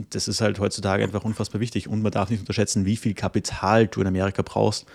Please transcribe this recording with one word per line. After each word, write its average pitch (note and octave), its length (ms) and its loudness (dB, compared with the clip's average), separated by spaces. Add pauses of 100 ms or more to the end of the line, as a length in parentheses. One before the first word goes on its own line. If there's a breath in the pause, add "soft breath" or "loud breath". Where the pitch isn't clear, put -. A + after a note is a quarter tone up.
das - 180 -4
ist G#2+ 140 -2
halt G#2 180 2
heutzutage G2+ 440 0
einfach G2+ 200 -2
unfassbar G#2+ 380 -4
wichtig. A2+ 260 -4
Und G#2 140 -2
man G#2 100 2
darf G2+ 180 0
nicht A2 100 -2
unterschätzen, G2+ 460 0
wie G#2+ 120 2
viel G#2+ 160 -2
Kapital G#2 720 2
du - 140 -2
in G2 60 2
Amerika F#2+ 340 0
brauchst, G#2+ 540 0